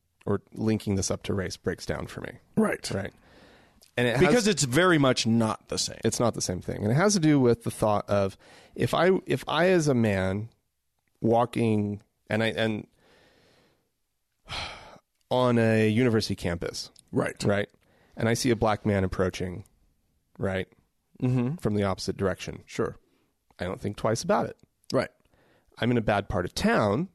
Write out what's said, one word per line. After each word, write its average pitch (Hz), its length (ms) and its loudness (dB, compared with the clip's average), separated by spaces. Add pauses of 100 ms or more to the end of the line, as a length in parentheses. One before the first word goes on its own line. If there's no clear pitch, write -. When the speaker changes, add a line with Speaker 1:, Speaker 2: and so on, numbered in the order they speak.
(240)
Speaker 1:
or 101 160 -2 (140)
linking 107 420 0
this 95 140 -2
up 98 140 -6
to 98 100 -4
race, 92 220 -6
breaks - 300 -6
down - 200 -4
for - 160 -12
me. 50 100 -12 (240)
Speaker 2:
Right. - 340 -2
Speaker 1:
Right. 95 220 -6 (880)
And 123 100 2
it 117 80 0
has 147 100 4
Speaker 2:
Because 202 200 4
it's 147 180 0
very 160 340 4
much 127 280 2
not 113 420 0
the 90 100 -6
same. - 260 -6
Speaker 1:
It's 113 160 0
not 113 140 0
the - 80 -6
same 90 180 -4
thing. 87 220 -6
And 104 80 0
it 127 60 2
has 190 180 4
to 175 60 2
do 151 200 6
with 117 240 4
the 120 60 -4
thought 107 380 0
of 101 280 0 (380)
if - 180 -2
I, 175 180 4 (160)
if - 220 -2
I 160 200 2
as 170 200 4
a 135 60 4
man 104 540 0 (720)
walking 113 840 0 (260)
and 107 140 0
I, 113 60 0
and 107 380 -2 (1600)
<sighs> - 80 -10 (760)
on 123 280 4
a 110 300 4
university 110 460 2
campus, - 560 -6 (220)
Speaker 2:
Right. - 320 -2
Speaker 1:
right, 104 240 0 (480)
and 113 120 -2
I 117 60 2
see 123 160 0
a 113 60 4
black 107 300 0
man 101 180 2
approaching, 92 600 -4 (720)
right, 95 300 -4 (540)
Speaker 2:
Mm-hmm. 127 320 0
Speaker 1:
from 110 220 -4
the 101 80 0
opposite 95 340 -4
direction. 90 480 -4
Speaker 2:
Sure. - 320 -6 (600)
Speaker 1:
I 90 60 -6
don't 92 160 -8
think 104 160 -6
twice - 260 -2
about 202 280 0
it. - 80 -18 (340)
Speaker 2:
Right. 131 160 0 (680)
Speaker 1:
I'm 113 120 0
in 123 60 2
a 113 60 0
bad 104 260 0
part 90 160 -2
of - 100 -8
town. 156 600 0